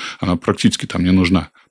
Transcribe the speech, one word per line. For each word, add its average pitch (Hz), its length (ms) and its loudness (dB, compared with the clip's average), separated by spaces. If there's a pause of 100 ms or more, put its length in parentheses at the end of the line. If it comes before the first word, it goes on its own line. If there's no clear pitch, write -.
(200)
она 90 160 0
практически - 500 0
там - 180 -4
не 90 80 2
нужна, 90 380 2 (220)